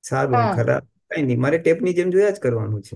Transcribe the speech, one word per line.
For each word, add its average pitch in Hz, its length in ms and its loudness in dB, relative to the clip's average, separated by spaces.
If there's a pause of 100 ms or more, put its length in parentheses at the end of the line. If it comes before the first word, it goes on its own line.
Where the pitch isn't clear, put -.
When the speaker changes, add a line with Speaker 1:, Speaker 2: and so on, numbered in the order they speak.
Speaker 1:
સારું 135 300 -2
ને 240 60 2
Speaker 2:
હા. 220 180 2
Speaker 1:
ખરાબ, 120 280 0
કંઈ - 400 -8
નહીં. 123 180 0
મારે 147 160 2
ટેપની 165 360 2
જેમ 180 160 0
જોયા 196 200 4
જ 196 100 -4
કરવાનું 107 420 -2
છે. - 140 -16